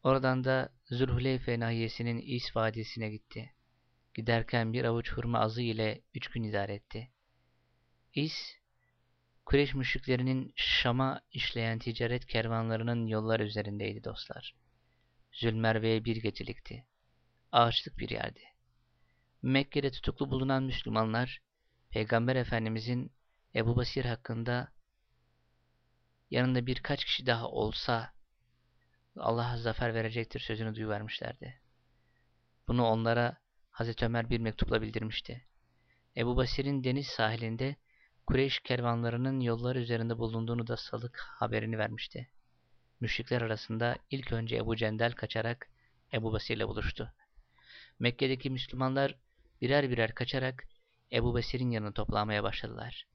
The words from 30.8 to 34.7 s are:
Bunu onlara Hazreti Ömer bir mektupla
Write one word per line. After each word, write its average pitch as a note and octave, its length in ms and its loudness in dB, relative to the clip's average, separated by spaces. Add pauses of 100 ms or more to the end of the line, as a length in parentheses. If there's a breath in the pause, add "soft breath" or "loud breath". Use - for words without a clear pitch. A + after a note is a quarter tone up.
Bunu A#2+ 160 4
onlara A#2 520 4 (340)
Hazreti A#2 340 -2
Ömer A#2 260 0
bir A#2+ 80 2
mektupla A2+ 440 2